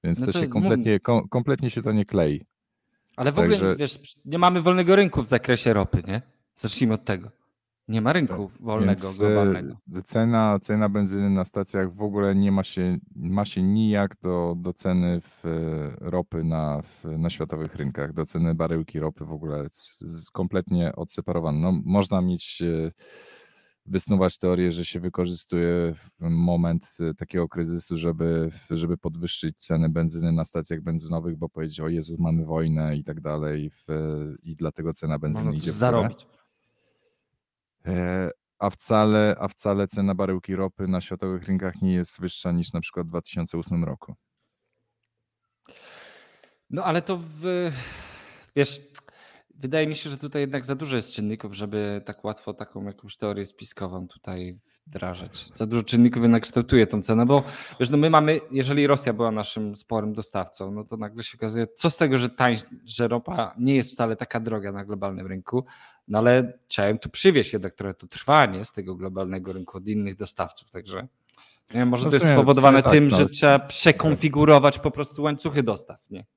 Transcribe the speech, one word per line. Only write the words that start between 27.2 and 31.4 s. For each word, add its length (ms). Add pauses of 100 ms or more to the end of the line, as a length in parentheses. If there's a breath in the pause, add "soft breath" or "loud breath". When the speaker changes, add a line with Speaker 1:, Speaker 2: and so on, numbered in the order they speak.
Speaker 1:
kryzysu, 480
żeby, 540
w, 260
żeby 200
podwyższyć 600
ceny 320
benzyny 440
na 120
stacjach 360
benzynowych, 560
bo 120